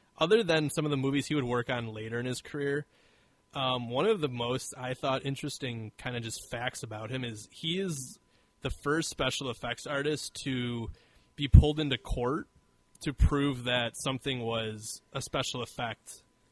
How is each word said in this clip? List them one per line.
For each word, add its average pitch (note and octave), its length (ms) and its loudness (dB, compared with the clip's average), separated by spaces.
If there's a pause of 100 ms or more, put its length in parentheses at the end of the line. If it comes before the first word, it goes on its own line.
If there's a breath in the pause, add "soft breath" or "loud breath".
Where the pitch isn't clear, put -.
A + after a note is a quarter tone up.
(180 soft breath)
other G#3 260 6
than D#3+ 260 4
some D#3 160 0
of D3+ 60 0
the C#3+ 60 2
movies C3+ 300 0
he D3+ 80 -2
would C#3+ 80 2
work A#2+ 260 0
on A#2 240 -4
later A2+ 280 -6
in B2 40 -4
his B2+ 140 -4
career, C#3+ 460 -2 (680 soft breath)
um, B2+ 360 0
one C3 160 2
of G#3+ 160 2
the D3 80 2
most, B2 480 -2
I B2+ 160 -4
thought, C3+ 320 0
interesting B2 720 -6
kinda B2 240 -4
just - 280 -8
facts B2 340 -6
about A2 260 -10
him C3 160 -4
is A2 260 -10
he E3+ 280 -4
is D3 380 -6 (440 soft breath)
the C3+ 100 -4
first D#3 400 -2
special C3 400 -2
effects A#2+ 340 -8
artist C#3+ 480 -2 (100)
to B2 460 -4 (460 soft breath)
be C#3+ 120 -4
pulled D3+ 320 10
into C#3 200 0
court C3 480 -2 (540)
to D3 120 -2
prove C#3 520 4
that A#2+ 300 0
something C3 440 -4
was A2+ 640 -4 (120)
a C3 80 -4
special C3 400 -4
effect - 640 -10 (280)